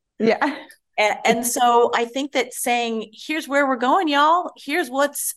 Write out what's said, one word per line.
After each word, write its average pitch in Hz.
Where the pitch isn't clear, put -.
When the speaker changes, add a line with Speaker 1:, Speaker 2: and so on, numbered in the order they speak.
Speaker 1:
Yeah. 226
Speaker 2:
And, 208
and 240
so 240
I 233
think 269
that -
saying, 226
"Here's 311
where 277
we're 262
going, 302
y'all. 311
Here's 285
what's 285